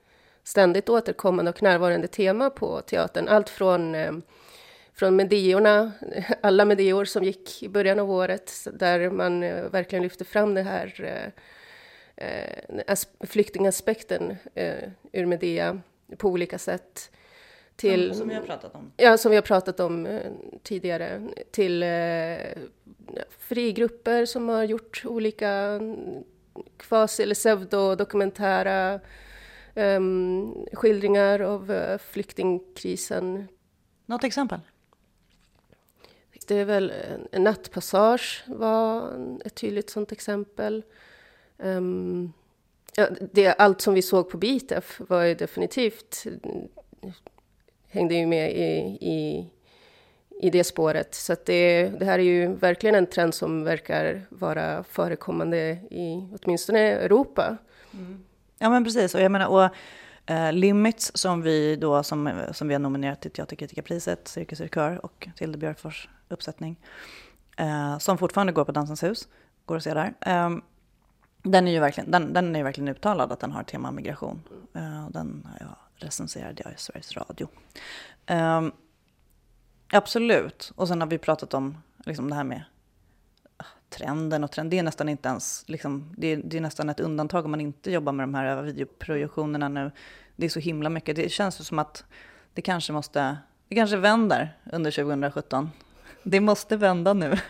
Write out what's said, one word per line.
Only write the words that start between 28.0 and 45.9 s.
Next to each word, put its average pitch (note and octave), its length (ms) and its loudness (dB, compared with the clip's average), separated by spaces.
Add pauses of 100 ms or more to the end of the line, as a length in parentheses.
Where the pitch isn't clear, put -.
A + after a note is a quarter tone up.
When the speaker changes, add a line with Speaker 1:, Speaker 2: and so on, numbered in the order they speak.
Speaker 1:
ehm, F#3+ 800 2 (200)
skildringar G3+ 640 4
av, G3 320 -2
eh, F#3+ 260 -2
flyktingkrisen. F#3 1500 -4 (580)
Speaker 2:
Något A#3+ 180 -4
exempel? B3 360 -2 (1900)
Speaker 1:
Det G3+ 80 0
är G3+ 100 2
väl G3 260 0
en, - 400 -10
en F#3 120 2
nattpassage G#3+ 1040 2
var A3+ 640 -2 (360)
ett G#3+ 100 -12
tydligt G#3 340 -6
sånt G#3 220 -6
exempel. G#3+ 720 -6 (760)
Ehm, F3+ 720 -4 (640)
ja, G#3 120 6 (240)
det, G3 220 6
allt G3 280 6
som G3+ 120 4
vi F#3 80 4
såg F3+ 280 2
på F3+ 80 -8
Bitef F#3 720 -4
var F3 160 2
ju E3+ 120 4
definitivt, F3+ 920 -4 (1600)